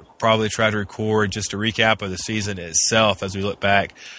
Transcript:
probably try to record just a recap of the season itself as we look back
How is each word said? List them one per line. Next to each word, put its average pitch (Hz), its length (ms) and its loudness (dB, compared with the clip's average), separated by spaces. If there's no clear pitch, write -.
probably 110 300 2
try 110 220 2
to 107 80 -2
record 107 540 0
just 104 200 -4
a 101 60 -6
recap 110 420 2
of 101 100 -6
the 92 60 -6
season 104 420 -4
itself 98 640 2
as 98 140 -6
we 95 60 -4
look 101 180 -4
back 98 320 2